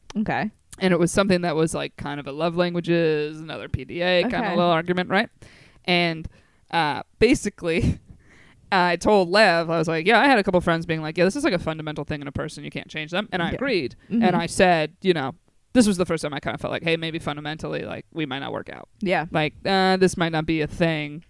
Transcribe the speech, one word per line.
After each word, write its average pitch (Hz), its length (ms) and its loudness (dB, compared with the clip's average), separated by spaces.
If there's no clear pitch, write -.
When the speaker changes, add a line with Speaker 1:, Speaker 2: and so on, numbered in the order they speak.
Speaker 1:
Okay. 196 360 -2
Speaker 2:
And 185 160 2
it 196 60 4
was 170 120 2
something 190 300 2
that 170 140 -2
was, 160 180 0
like, 143 240 -6
kind 143 220 -10
of 139 80 -12
a 139 40 -10
love 165 240 -2
languages, 170 840 0
another 135 260 -12
P - 180 -8
D 147 180 -8
A, 180 200 2
kind 254 120 -4
of 254 60 -2
Speaker 1:
Okay. 196 140 -2
Speaker 2:
little 175 160 4
argument, 175 380 0
right? 208 200 0
And, 170 420 0
uh, 151 320 -2
basically, 175 880 2
<laughs> - 680 -20
I 180 260 2
told 196 320 4
Lev, 175 400 4
I 170 80 0
was 160 100 0
like, 165 180 -2
"Yeah, 214 140 6
I 247 60 6
had 269 140 6
a 190 40 4
couple 180 160 2
friends 165 260 0
being 160 160 -4
like, 156 160 -8
'Yeah, 175 60 4
this 190 140 4
is, 285 80 -4
like, 247 80 2
a 170 60 0
fundamental 156 440 -6
thing 151 160 -6
in 143 80 -10
a 139 40 -10
person. 147 340 -8
You 143 60 -12
can't - 180 -10
change 156 220 -10
them.'" 202 200 -4
And - 100 -2
I 262 80 0
Speaker 1:
Yeah. - 60 -4
Speaker 2:
agreed. 190 400 -2
Speaker 1:
Mm-hmm. 233 120 2
Speaker 2:
And 180 120 4
I 170 120 0
said, 165 540 4
you 185 120 4
know, 135 220 -6
this 233 140 6
was 202 100 2
the 180 80 0
first 165 180 -4
time 151 100 -6
I 143 80 -8
kinda - 160 -6
felt - 160 -6
like, - 100 -6
"Hey, 165 140 0
maybe 165 220 -6
fundamentally, 151 640 -8
like, - 280 -10
we 156 140 -4
might 131 140 -6
not 123 120 -8
work - 180 -10
out." - 200 -18
Speaker 1:
Yeah. 170 320 -2
Speaker 2:
Like, 151 220 -2
uh, 190 320 2
this 185 200 2
might 165 160 -2
not 156 120 -2
be 160 160 -2
a 151 60 -2
thing. 156 640 -4